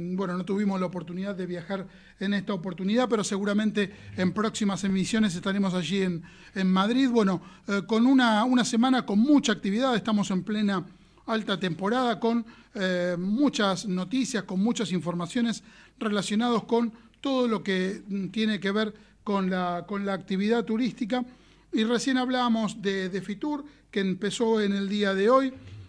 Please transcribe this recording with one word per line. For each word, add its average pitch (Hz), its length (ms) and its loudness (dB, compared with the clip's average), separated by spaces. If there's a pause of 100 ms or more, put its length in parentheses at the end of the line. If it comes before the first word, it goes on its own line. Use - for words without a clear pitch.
(140)
bueno, 180 220 -2
no 180 80 -4
tuvimos 196 340 0
la 185 60 0
oportunidad 180 500 -6
de 185 120 -8
viajar 180 420 -8 (320)
en 196 140 -2
esta 196 180 -2
oportunidad, 190 560 0
pero 208 160 0
seguramente 202 680 0 (280)
en 185 140 2
próximas 202 520 0
emisiones 196 500 2
estaremos 190 380 -2
allí 185 300 -2
en, 175 200 -2 (320)
en 190 160 2
Madrid. 226 380 4
Bueno, 208 320 2 (260)
eh, 202 200 0
con 226 200 4
una, 240 380 6
una 247 220 2
semana 240 400 2
con 202 120 0
mucha 269 340 6
actividad, 226 440 0
estamos 208 340 0
en 185 140 -2
plena 202 400 0 (400)
alta 220 340 -2
temporada, 202 640 0
con, 233 240 2 (300)
eh, 180 440 0
muchas 202 680 0
noticias, 190 560 -2
con 185 180 -4
muchas 214 320 0
informaciones 175 720 -2 (360)
relacionadas 214 680 0
con 233 280 0 (300)
todo 254 260 2
lo 214 140 0
que, 190 440 -2
mm, 196 200 -6
tiene 214 340 -2
que 196 120 -2
ver 214 200 0 (320)
con 196 240 0
la, 175 400 -2
con 202 160 -4
la 196 80 -2
actividad 208 540 0
turística. 233 580 -2 (480)
Y 220 120 2
recién 240 340 0
hablábamos 240 640 0
de, 190 260 -2
de 185 140 -6
Fitur, 285 420 -6 (260)
que 208 100 -2
empezó 208 600 0
en 202 140 2
el 196 160 -2
día 202 240 2
de 196 160 4
hoy. 262 240 4 (340)